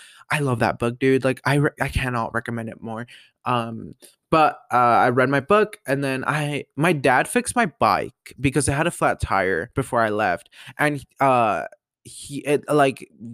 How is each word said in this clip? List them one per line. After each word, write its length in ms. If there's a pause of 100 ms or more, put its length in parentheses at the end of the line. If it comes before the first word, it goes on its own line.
(300)
I 100
love 200
that 200
book, 200
dude. 240
Like, 220
I 100
re-, 160 (100)
I 80
cannot 460
recommend 340
it 120
more. 260 (380)
Um, 500 (340)
but, 300 (120)
uh, 60
I 320
read 200
my 100
book, 480
and 160
then 240
I, 380 (100)
my 180
dad 340
fixed 280
my 100 (140)
bike 600
because 280
it 60
had 140
a 40
flat 280
tire 540
before 280
I 80
left, 400 (280)
and, 260 (160)
uh, 440 (420)
he, 340
it, 300
like, 380 (260)